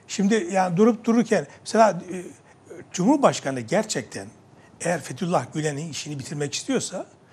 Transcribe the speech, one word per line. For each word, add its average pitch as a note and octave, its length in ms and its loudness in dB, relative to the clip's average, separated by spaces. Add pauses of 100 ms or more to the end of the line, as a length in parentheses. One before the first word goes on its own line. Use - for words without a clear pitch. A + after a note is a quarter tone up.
Şimdi G3 440 2
yani F#3 260 0
durup A3 280 4
dururken A3+ 420 2 (140)
mesela, G#3 400 4 (120)
e, F3+ 100 -8 (680)
Cumhurbaşkanı F3+ 680 2
gerçekten A#2+ 680 -4 (540)
eğer E3 200 -2
Fethullah D#3 520 -4
Gülen'in D3+ 360 -4
işini D3 300 -8
bitirmek C#3+ 340 -6
istiyorsa B3 520 -4 (280)